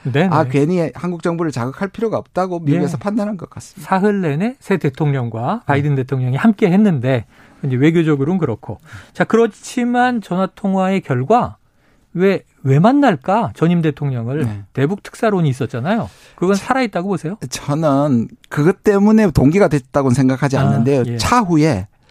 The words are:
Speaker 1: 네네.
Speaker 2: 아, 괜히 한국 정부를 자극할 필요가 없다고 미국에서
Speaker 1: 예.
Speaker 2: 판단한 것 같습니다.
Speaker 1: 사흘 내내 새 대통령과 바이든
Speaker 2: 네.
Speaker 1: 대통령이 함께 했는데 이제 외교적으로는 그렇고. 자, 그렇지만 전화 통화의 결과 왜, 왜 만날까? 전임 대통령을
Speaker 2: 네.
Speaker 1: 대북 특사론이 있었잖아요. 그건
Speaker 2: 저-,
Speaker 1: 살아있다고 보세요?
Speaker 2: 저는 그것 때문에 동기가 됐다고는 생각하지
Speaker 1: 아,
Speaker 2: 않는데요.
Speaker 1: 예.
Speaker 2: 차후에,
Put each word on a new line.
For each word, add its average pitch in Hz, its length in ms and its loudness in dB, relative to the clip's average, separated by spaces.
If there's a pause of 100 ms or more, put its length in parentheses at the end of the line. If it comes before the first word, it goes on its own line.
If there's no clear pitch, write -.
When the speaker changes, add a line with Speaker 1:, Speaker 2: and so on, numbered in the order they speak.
Speaker 1:
네네. 147 280 0
Speaker 2:
아, 156 120 2
괜히 151 500 0
한국 175 280 -8
정부를 165 300 -2
자극할 135 360 -6
필요가 202 300 -4
없다고 180 420 -6
미국에서 165 380 -2
Speaker 1:
예. - 40 -14
Speaker 2:
판단한 208 340 -4
것 - 140 -14
같습니다. - 380 -20
Speaker 1:
사흘 196 320 2
내내 180 380 -2
새 - 180 -2
대통령과 139 920 -2
바이든 143 240 0
Speaker 2:
네. 135 120 0
Speaker 1:
대통령이 127 340 -2
함께 214 340 2
했는데 139 560 2 (380)
이제 127 120 -2
외교적으로는 151 640 2
그렇고. 120 400 -6 (340)
자, - 120 -2
그렇지만 240 960 0
전화 190 260 -2
통화의 190 560 -2
결과 151 540 0 (560)
왜, 185 300 0 (220)
왜 135 160 4
만날까? 214 760 2
전임 170 280 2
대통령을 143 640 -4
Speaker 2:
네. 104 180 -6 (100)
Speaker 1:
대북 156 320 -2
특사론이 - 440 0
있었잖아요. 131 640 -4 (240)
그건 190 220 0
Speaker 2:
저-, 196 80 -6
Speaker 1:
살아있다고 226 440 -2
보세요? 190 280 -6 (140)
Speaker 2:
저는 143 760 0 (220)
그것 160 340 0
때문에 208 480 4
동기가 165 380 4
됐다고는 139 480 0
생각하지 131 400 0
Speaker 1:
아, 127 60 2
Speaker 2:
않는데요. 135 440 2
Speaker 1:
예. 120 120 -6
Speaker 2:
차후에, 156 680 2 (240)